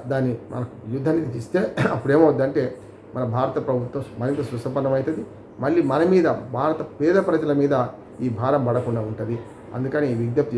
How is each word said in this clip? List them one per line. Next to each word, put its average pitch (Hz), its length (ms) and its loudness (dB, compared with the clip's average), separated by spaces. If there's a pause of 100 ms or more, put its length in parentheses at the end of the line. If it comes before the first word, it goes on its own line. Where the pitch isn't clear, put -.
(100)
దాన్ని 131 220 2 (200)
మనకు 120 220 -6 (200)
యుద్ధ 139 220 -2
నిధి 131 220 -2
ఇస్తే 180 220 -2 (340)
అప్పుడు 131 200 0
ఏమవుద్దంటే 143 480 4 (520)
మన 127 100 -2 (100)
భారత 131 220 0 (100)
ప్రభుత్వం 127 380 -2 (160)
మరింత 139 280 -2
సుసంపన్నమవుతుంది. 135 760 -2 (380)
మళ్ళీ 156 220 2
మన 139 200 2 (100)
మీద, 175 160 6 (240)
భారత 151 280 0 (200)
పేద 170 160 4 (120)
ప్రజల 156 240 2
మీద 143 220 4 (460)
ఈ 127 100 0 (100)
భారం 135 280 2
పడకుండా 120 420 0
ఉంటుంది. 110 260 -4 (380)
అందుకని 135 380 0
ఈ 117 100 0
విజ్ఞప్తి 123 360 0